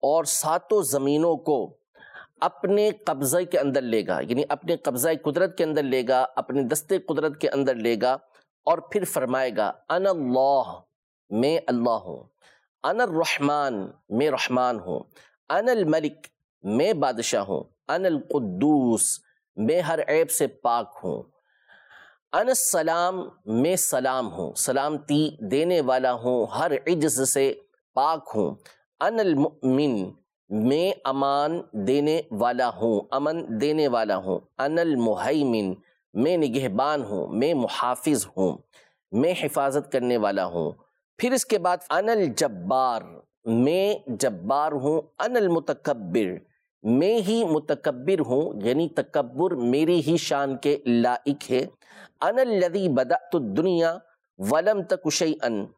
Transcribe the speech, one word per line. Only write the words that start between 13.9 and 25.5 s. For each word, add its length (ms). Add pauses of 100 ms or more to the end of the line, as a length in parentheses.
میں 200
رحمان 500
ہوں، 200 (500)
انا 220
الملک، 560 (360)
میں 300
بادشاہ 500
ہوں، 200 (240)
انا 200
القدوس، 1120 (360)
میں 260
ہر 260
عیب 240
سے 160
پاک 560
ہوں، 200 (1080)
انا 240
السلام، 720 (160)
میں 300
سلام 580
ہوں، 200
سلامتی 760 (220)